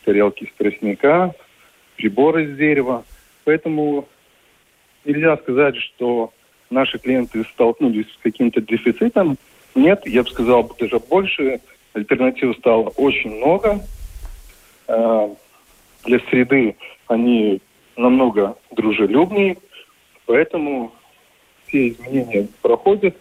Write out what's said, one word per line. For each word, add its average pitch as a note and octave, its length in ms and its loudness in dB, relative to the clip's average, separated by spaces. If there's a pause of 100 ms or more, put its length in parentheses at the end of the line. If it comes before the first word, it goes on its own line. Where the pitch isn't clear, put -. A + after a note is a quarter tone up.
тарелки G2+ 420 0
из - 120 -20
тростника, C#3 720 0 (640)
приборы C#3+ 500 0
из C#3+ 120 -12
дерева. C3+ 460 0 (400)
Поэтому D3+ 640 -2 (960)
нельзя D3 320 2
сказать, C3+ 400 0
что A#2+ 560 -4 (380)
наши B2+ 260 -2
клиенты B2 460 -2 (100)
столкнулись A#2 540 -2
с - 160 -20
каким-то A#2+ 380 -2
дефицитом. C#3+ 760 -2 (380)
Нет, E3+ 320 2
я B2 160 0
бы A#2 80 -6
сказал A#2+ 480 0
даже A#2+ 180 -2
больше, D3 600 -2 (340)
альтернатив B2+ 640 -2
стало A2+ 380 2
очень C3+ 400 0
много. G3 460 0 (1040)
Э, A2+ 420 0 (760)
для A#2+ 140 2 (120)
среды B2+ 460 2 (300)
они A2+ 540 0 (340)
намного A#2+ 600 2 (160)
дружелюбнее, C#3+ 840 0 (680)
поэтому C#3+ 680 -2 (760)
все C3 220 0
изменения A#2 580 -4 (140)
проходят. G3 600 2